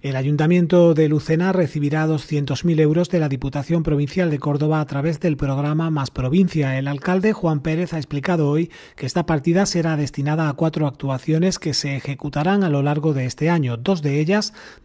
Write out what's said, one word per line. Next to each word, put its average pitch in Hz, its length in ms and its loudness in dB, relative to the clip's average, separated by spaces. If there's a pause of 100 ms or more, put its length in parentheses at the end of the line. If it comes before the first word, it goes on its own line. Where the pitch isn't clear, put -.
(140)
El 131 40 -2
Ayuntamiento 165 760 4
de 156 140 4
Lucena 160 440 0
recibirá 156 540 0
doscientos 147 580 -2
mil 170 140 2
euros 156 320 2
de 180 80 0
la 156 100 0
Diputación 139 540 -2
Provincial 151 480 0
de 147 80 -2
Córdoba 151 420 0
a 147 60 -2
través 147 320 -2
del 156 180 0
programa 147 540 0
Más 143 220 -2
Provincia. 135 680 0
El 135 80 -4
alcalde, 185 460 0
Juan 160 260 0
Pérez, 160 360 -2
ha - 20 -4
explicado 147 520 -2
hoy 160 220 0 (240)
que - 120 -10
esta 165 200 -2
partida 170 400 2
será 165 300 0
destinada 147 520 -2
a 139 40 -2
cuatro 156 340 0
actuaciones 151 720 -2
que 151 160 -4
se 139 220 -4
ejecutarán 147 680 -2
a 175 80 2
lo 143 100 2
largo 147 320 0
de 135 140 0
este 151 240 -2
año, 135 260 0
dos 160 260 -2
de 147 180 0
ellas 202 340 0 (300)